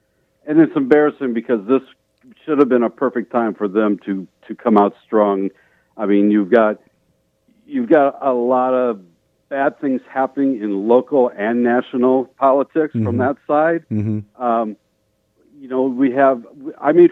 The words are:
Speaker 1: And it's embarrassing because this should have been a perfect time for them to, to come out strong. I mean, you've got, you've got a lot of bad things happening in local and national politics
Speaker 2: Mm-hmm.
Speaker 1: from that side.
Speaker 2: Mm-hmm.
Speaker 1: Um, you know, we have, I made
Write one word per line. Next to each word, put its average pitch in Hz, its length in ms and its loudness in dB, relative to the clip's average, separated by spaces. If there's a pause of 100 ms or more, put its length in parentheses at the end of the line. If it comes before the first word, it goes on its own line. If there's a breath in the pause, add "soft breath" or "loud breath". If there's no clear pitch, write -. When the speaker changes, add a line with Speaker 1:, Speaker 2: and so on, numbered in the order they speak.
(460)
Speaker 1:
And 151 140 4
it's - 160 4
embarrassing 143 580 0
because 113 320 -4
this 131 160 0 (600)
should 147 140 -2
have 139 100 4
been 123 140 2
a 110 80 0
perfect 120 420 -6
time 117 220 -2
for 104 140 -6
them 104 380 -2
to, 95 200 -6 (200)
to 110 80 -12
come 110 240 0
out 101 160 2 (100)
strong. 98 460 0 (460)
I 107 100 -6
mean, 101 240 2
you've 104 200 0
got, 107 300 2 (880)
you've 127 220 -4
got 143 340 2
a 135 100 0
lot 127 400 0
of 123 280 -2 (480)
bad 139 320 -4
things 131 280 -2
happening 135 540 -4
in 101 240 -4
local 123 500 2
and 117 280 -2
national 127 640 0 (120)
politics 139 560 0
Speaker 2:
Mm-hmm. 113 100 -2
Speaker 1:
from 120 140 -2
that 131 180 -2 (120)
side. 160 420 0
Speaker 2:
Mm-hmm. 107 520 -6
Speaker 1:
Um, 113 340 -2 (840)
you 135 100 -20
know, 131 140 -2
we 131 300 -2
have, 131 340 0 (340)
I 139 120 0
made 170 200 6